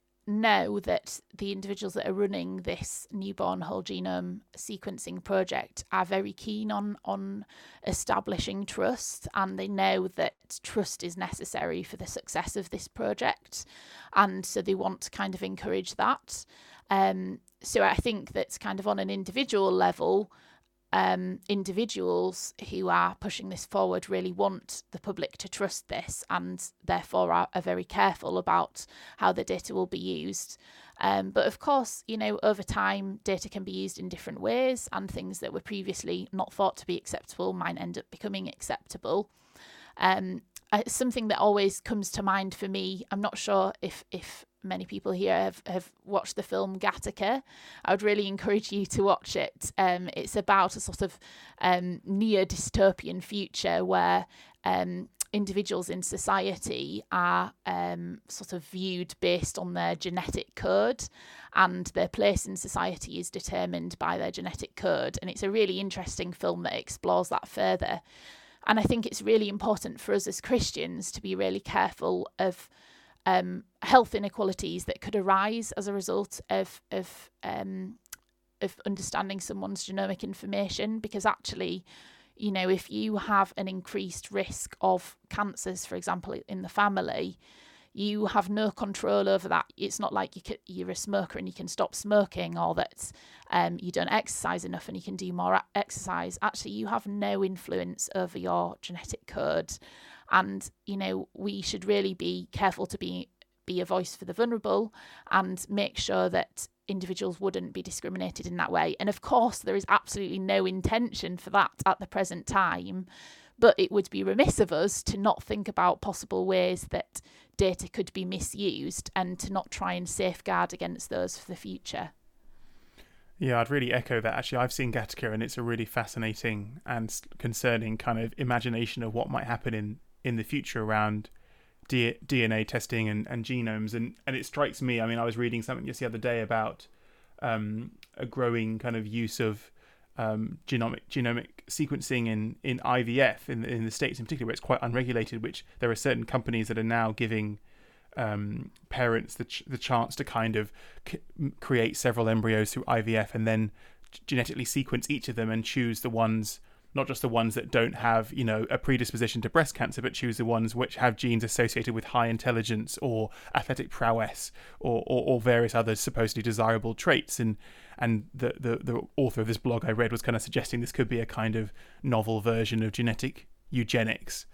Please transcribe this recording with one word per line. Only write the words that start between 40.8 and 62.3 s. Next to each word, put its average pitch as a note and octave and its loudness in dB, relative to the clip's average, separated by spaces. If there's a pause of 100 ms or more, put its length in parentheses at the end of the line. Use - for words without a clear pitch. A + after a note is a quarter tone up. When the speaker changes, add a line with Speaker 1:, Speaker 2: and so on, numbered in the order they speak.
Speaker 1:
something A#3+ 0
that - 2
always G3+ 4
comes G#3 -4
to G#3 -4
mind F#3+ 2
for - -6
me, F#3+ -4
I'm G3 -2
not G#3 -2
sure G3 4 (100)
if, - -6
if - -12 (180)
many F#3 -6
people G3 -2
here F3+ 4
have, F#3 -6
have F#3 -6 (120)
watched - -2
the G3+ -4
film F#3+ -2
Gattaca. G#3 0 (420)
I - 4
would G3 4
really G#3 4
encourage G3+ 0
you G3+ 0
to - 2
watch - 4
it. - -4
Um, F3+ 4
it's - -4
about G3 4
a - -8
sort - -6
of, F#3+ -2 (440)
um, F3+ 4
near G3 4
dystopian F#3 2
future F#3 0
where, F3+ 4 (400)
um, F#3 0 (220)
individuals G3 -2
in F3+ -6
society F#3+ -2
are, F3 2 (120)
um, F3 -4
sort - -12
of E3+ -6
viewed F#3 -4
based F3+ 0
on F3+ -4
their E3+ 0
genetic - -6
code, G#3 2 (520)
and F3+ -4
their - -2 (100)
place G3+ 2